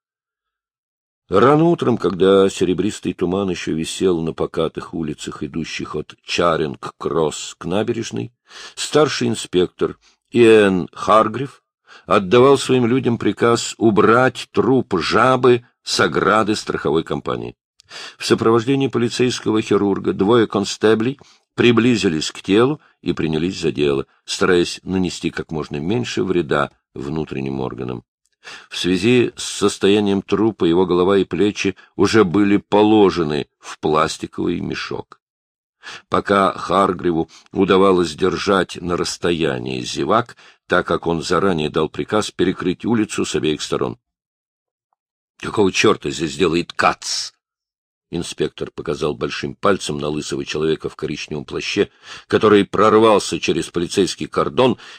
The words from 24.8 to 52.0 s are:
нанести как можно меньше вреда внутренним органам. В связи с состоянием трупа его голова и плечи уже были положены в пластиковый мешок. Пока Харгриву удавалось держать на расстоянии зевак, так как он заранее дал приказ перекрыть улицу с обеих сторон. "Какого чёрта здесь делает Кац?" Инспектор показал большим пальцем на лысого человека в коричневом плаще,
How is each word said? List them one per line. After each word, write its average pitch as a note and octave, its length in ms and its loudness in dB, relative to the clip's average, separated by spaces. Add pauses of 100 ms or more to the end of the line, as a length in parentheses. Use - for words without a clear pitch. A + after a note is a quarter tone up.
нанести F2+ 480 -4
как - 200 -10
можно D2 280 -8
меньше G#2+ 460 -4
вреда D2+ 460 -2 (240)
внутренним C2+ 680 -8
органам. B1 440 -8 (640)
В - 80 -14
связи G2+ 600 2
с - 80 -10
состоянием G2+ 800 0
трупа G2+ 420 0
его F2 220 2
голова F2+ 320 2
и F#2 60 2
плечи G2 520 -2 (200)
уже G2+ 280 4
были G2+ 320 2
положены F#2 920 2 (100)
в - 200 -18
пластиковый E2 840 -2
мешок. - 600 -10 (880)
Пока F#2+ 440 2
Харгриву F2 760 0 (240)
удавалось F#2 600 4
держать F2+ 680 -2
на F2+ 160 -4
расстоянии C#2+ 840 -4
зевак, D2 540 -2 (300)
так F2+ 200 0
как E2+ 200 -2
он E2 160 -2
заранее E2 480 0
дал D#2 180 -2
приказ - 420 -4
перекрыть - 540 -4
улицу G#2+ 400 -2
с - 100 -8
обеих D2+ 280 -2
сторон. C#2 360 -6 (1400)
"Какого F#2+ 340 0
чёрта F#2+ 380 0
здесь C#2+ 260 -6
делает E2+ 360 0
Кац?" - 600 -2 (800)
Инспектор D#2 600 -6
показал D2 440 -4
большим C#2+ 400 -8
пальцем F2+ 440 -2
на D2 100 -6
лысого C#2+ 360 -6
человека D2+ 440 -4
в - 80 -18
коричневом D2 480 -8
плаще, D#2+ 460 -4 (360)